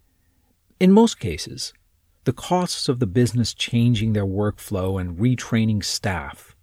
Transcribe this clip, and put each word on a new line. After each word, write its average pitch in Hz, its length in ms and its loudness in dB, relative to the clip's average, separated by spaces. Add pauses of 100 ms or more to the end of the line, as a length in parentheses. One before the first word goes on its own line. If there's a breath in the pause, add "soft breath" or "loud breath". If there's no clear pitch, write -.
(800)
In 185 120 6
most 220 280 6
cases, - 540 -8 (500)
the 127 100 -2
costs - 560 -2
of 127 100 -2
the 123 60 0
business 117 480 0
changing 117 600 0
their 104 120 0
workflow 95 720 -2
and 87 200 -6
retraining 113 640 0
staff - 760 -8